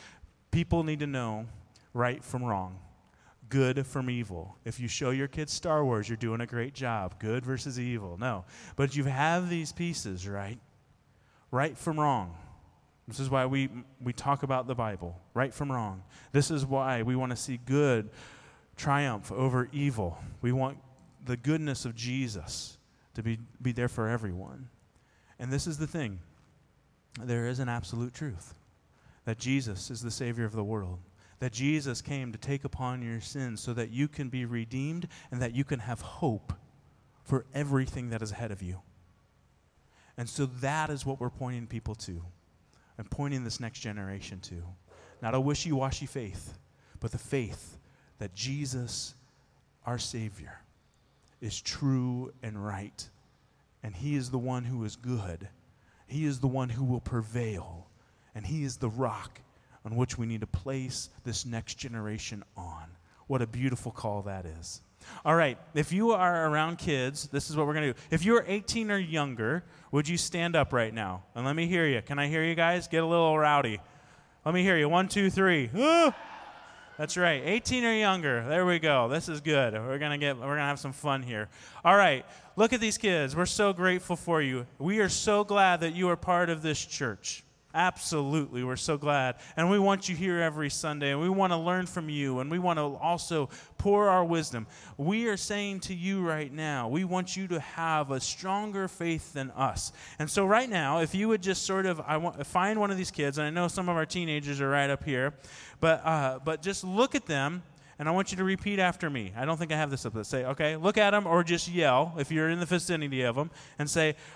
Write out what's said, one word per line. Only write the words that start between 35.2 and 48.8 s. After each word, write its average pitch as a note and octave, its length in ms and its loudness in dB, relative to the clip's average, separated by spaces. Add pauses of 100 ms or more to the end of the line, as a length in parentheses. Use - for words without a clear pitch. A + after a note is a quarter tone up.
and B2 100 -2
that A#2 120 -2
you C3+ 100 0
can C3 160 -4
have A#2 200 -6
hope - 520 -4 (720)
for C3 280 0
everything C3+ 580 -2
that A2+ 120 -4
is G#2+ 80 -6
ahead G#2+ 220 -6
of G2 100 -10
you. F2+ 180 -6 (1400)
And A#2+ 120 -6
so C#3+ 180 0
that C#3 440 -2
is C#3 140 -4
what C3+ 160 -2
we're B2 80 0
pointing B2 380 -6
people A2 300 -6
to E2+ 260 -10 (760)
and G2+ 140 -12
pointing C#3 340 -4
this A2+ 160 -6
next A2+ 200 -10
generation G2 600 -8
to. F2 220 -12 (580)
Not A#2 140 -2
a C3 60 2
wishy-washy C3+ 680 -2
faith, - 520 -10 (420)
but A#2 120 -6
the A#2 60 -6
faith - 600 -6 (400)
that F#2+ 160 -10
Jesus, B2+ 800 -6 (720)